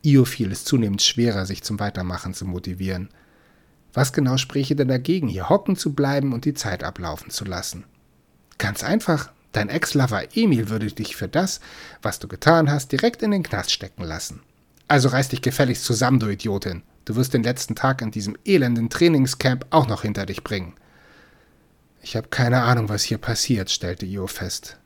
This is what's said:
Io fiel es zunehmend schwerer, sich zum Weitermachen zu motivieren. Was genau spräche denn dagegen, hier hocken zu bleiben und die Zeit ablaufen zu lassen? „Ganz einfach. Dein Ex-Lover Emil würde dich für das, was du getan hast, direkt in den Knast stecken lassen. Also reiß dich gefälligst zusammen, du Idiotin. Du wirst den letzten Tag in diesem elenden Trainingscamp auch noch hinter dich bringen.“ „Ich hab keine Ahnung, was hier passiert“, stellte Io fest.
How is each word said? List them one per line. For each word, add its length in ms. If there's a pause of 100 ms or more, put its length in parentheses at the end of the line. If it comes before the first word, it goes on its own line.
Io 220
fiel 260
es 140
zunehmend 360
schwerer, 440
sich 180
zum 160
Weitermachen 540
zu 120
motivieren. 640 (840)
Was 180
genau 240
spräche 400
denn 140
dagegen, 400
hier 180
hocken 300
zu 160
bleiben 400
und 100
die 120
Zeit 280
ablaufen 460
zu 160
lassen? 400 (720)
„Ganz 260
einfach. 460 (240)
Dein 140
Ex-Lover 720
Emil 320
würde 180
dich 300
für 100
das, 320 (420)
was 180
du 100
getan 420
hast, 220
direkt 280
in 100
den 120
Knast 260
stecken 340
lassen. 360 (480)
Also 220
reiß 180
dich 140
gefälligst 420
zusammen, 360
du 100
Idiotin. 540 (200)
Du 140
wirst 160
den 100
letzten 320
Tag 260
in 100
diesem 340
elenden 440
Trainingscamp 800
auch 180
noch 160
hinter 220
dich 180
bringen.“ 300 (1300)
„Ich 140
hab 160
keine 300
Ahnung, 260
was 160
hier 140
passiert“, 520
stellte 360
Io 200
fest. 600